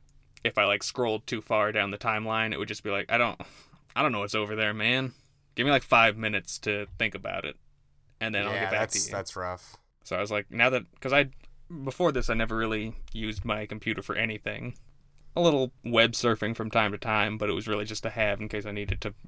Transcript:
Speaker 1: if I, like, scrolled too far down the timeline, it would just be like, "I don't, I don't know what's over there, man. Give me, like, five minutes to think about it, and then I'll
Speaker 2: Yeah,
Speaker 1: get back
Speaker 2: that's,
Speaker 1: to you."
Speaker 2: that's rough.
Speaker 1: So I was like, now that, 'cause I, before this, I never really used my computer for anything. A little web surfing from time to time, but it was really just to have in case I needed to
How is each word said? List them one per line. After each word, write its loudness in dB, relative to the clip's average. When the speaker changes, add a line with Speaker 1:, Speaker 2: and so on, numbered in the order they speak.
Speaker 1:
if 0
I, 6
like, 2
scrolled -2
too -4
far 2
down 0
the -6
timeline, -2
it -4
would -4
just -8
be -4
like, -2
"I 4
don't, 0
I 2
don't 2
know -2
what's -4
over 0
there, 0
man. 0
Give 2
me, 4
like, 6
five 6
minutes -4
to -2
think -2
about -6
it, -8
and -2
then 0
I'll -2
Speaker 2:
Yeah, 0
Speaker 1:
get -2
back 2
Speaker 2:
that's, 0
Speaker 1:
to -6
you." -4
Speaker 2:
that's -6
rough. -6
Speaker 1:
So -6
I -2
was -4
like, -2
now 4
that, 0
'cause -2
I, 4
before 2
this, 0
I 2
never 0
really -2
used -4
my -2
computer -4
for -4
anything. -4
A 2
little 4
web 4
surfing 0
from -6
time 4
to -4
time, 2
but 0
it 2
was -2
really 0
just -6
to -4
have 0
in -6
case -4
I -6
needed -4
to -6